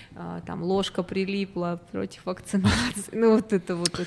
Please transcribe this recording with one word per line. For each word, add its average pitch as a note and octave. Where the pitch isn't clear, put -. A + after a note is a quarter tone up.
а, F3
там, E3+
ложка F#3+
прилипла F#3+
против F#3+
вакцинации. G3
<laughs> -
Ну, A3
вот -
это F3+
вот, F3
это F3